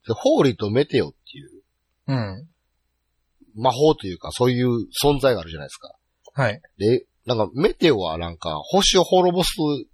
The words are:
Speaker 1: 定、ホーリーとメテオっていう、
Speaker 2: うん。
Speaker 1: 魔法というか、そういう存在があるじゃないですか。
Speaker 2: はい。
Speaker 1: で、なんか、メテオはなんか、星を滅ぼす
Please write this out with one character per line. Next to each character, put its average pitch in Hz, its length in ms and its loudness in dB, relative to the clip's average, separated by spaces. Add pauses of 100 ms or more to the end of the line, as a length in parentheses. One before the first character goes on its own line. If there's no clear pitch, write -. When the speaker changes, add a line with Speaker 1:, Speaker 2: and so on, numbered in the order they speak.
Speaker 1:
定、 117 60 -2
ホ 277 280 2
ー - 40 6
リ 131 100 2
ー - 20 -18
と 101 140 -4
メ 127 140 2
テ 135 160 0
オ 78 80 -2
っ - 40 -20
て - 260 -20
い 143 80 -20
う、 - 160 -20 (460)
Speaker 2:
う 139 60 -2
ん。 113 340 -6 (1040)
Speaker 1:
魔 117 160 -2
法 147 240 4
と - 120 -12
い 92 60 -8
う 85 60 -12
か、 - 120 -14
そ 123 180 0
う 127 40 2
い 123 100 -2
う 117 260 0 (140)
存 143 180 2
在 131 140 2
が 92 60 -4
あ 82 40 -10
る 82 60 -16
じ 80 60 -12
ゃ - 20 -12
な 71 60 -12
い 69 40 -12
で - 20 -20
す - 60 -18
か。 - 180 -20 (400)
Speaker 2:
は 131 160 -2
い。 104 100 -8 (160)
Speaker 1:
で、 110 300 0 (180)
な 123 100 -2
ん 113 40 -2
か、 104 160 0
メ 156 200 0
テ 170 160 2
オ 113 80 2
は 82 200 -4
な 85 120 -8
ん 82 60 -14
か、 78 280 -6
星 190 340 2
を 170 60 6
滅 180 300 2
ぼ 185 80 0
す - 80 -2 (440)